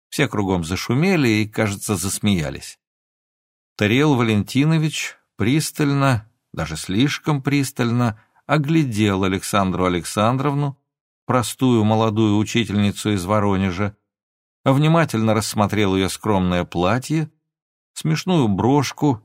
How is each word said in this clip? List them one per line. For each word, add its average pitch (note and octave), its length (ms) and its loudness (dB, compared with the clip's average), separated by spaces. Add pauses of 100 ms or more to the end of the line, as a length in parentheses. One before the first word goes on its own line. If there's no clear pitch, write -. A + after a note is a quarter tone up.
Все D3 180 -2
кругом F#2+ 380 0
зашумели C3+ 640 0
и, G#2+ 180 0
кажется, G#2 480 -4
засмеялись. F2 840 -4 (1000)
Тариэл C3 380 2
Валентинович C3 1000 0 (220)
пристально, C#3 920 0 (220)
даже D#3+ 240 -6
слишком C#3 680 -2
пристально, B2 800 -2 (240)
оглядел C3+ 800 0
Александру F#2 600 0
Александровну, C3 920 -2 (500)
простую A#2+ 540 2
молодую A2 560 2
учительницу G#2 720 -2
из G2 120 -2
Воронежа, G2 720 0 (720)
внимательно C#3 680 2
рассмотрел G#2 600 0
её F#2+ 140 2
скромное F2+ 540 0
платье, B2+ 640 -2 (640)
смешную D#3 540 0
брошку, A#2+ 760 0